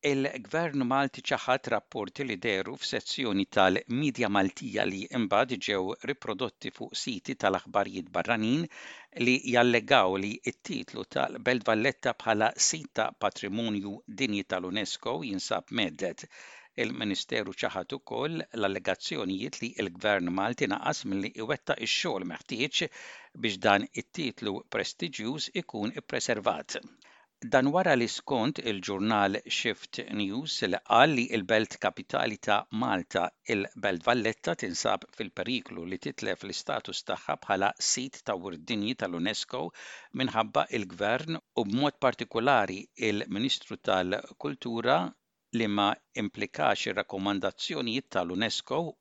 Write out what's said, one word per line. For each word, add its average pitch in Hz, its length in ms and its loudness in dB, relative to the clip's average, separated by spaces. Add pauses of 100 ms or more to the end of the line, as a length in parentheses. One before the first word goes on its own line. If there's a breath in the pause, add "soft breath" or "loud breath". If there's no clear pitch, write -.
Il-Gvern 139 800 0
Malti 139 400 0
ċaħat - 480 0
rapporti 110 560 -4
li 113 80 -2
deru 95 400 0
f'sezzjoni 101 720 0
tal-Midja 113 800 4
Maltija 101 560 0
li 98 220 -2 (120)
imbagħad 113 360 4 (120)
ġew 95 280 0 (160)
riprodotti 127 680 -6
fuq - 160 -12
siti 120 480 -6
tal-aħbarijiet 95 720 0
barranin 117 540 2 (580 loud breath)
li 127 140 4 (160)
jallegaw 117 680 6
li 104 220 -2
t-titlu - 640 -6
tal-Belt 131 560 0
Valletta 117 480 2
bħala 110 380 2 (160)
sit 160 320 -2
ta' 110 80 2 (100)
patrimonju 101 800 -2 (100)
dinji 104 400 -2
tal-unesco 95 680 -4 (100)
jinsab 98 480 -4
meddet. 92 540 -4 (580 loud breath)
Il-Ministeru 110 720 -4
ċaħat 98 400 -4
ukoll 143 460 -4
l-allegazzjonijiet 98 1200 -2
li 87 100 -6 (140)
l-Gvern 92 500 2
Malti 113 320 0
naqas - 400 -2
milli 98 240 -4
iwettaq 127 480 -4
ix-xogħol 110 480 -2
meħtieġ 120 560 -2 (560 loud breath)
biex 107 160 0
dan 101 320 6
it-titlu 117 680 -6 (100)
prestiġjuż 131 800 -4 (160)
ikun 107 320 -4
ippreservat. 107 800 -2 (680 soft breath)
Dan 131 300 6
wara 185 180 6
li 120 160 4
skont 127 500 0 (120)
il-ġurnal 101 680 2 (160)
Shift - 460 -2 (180)
News 104 380 -4 (100)
li 92 140 0 (100)
qal 123 240 8
li 120 120 2 (120)
l-Belt 107 460 2
Kapitali 101 580 -2
ta' 104 220 2 (180)
Malta, 95 460 0 (260)
il-Belt 101 540 -2
Valletta, 117 480 2
tinsab 101 580 -2
fil-periklu 95 720 -6
li 92 140 -6
titlef - 480 -6
l-istatus - 640 -6
tagħha - 320 -2
bħala 98 260 2 (200)
sit - 360 -4
ta' 104 160 -2
wirt 87 300 -10
dinji 110 320 0
tal-unesco 90 580 -4 (560 loud breath)
minħabba 113 480 2 (140)
il-Gvern 107 580 -2
u - 300 -2
b'mod 131 340 0
partikolari 113 760 2 (320)
il-Ministru 104 680 -2
tal-Kultura 117 1300 0 (500)
li 113 160 2
ma 101 220 4 (320)
implikax 107 720 0
ir-rakkomandazzjonijiet 101 1200 -2
tal-unesco 98 640 -2 (200)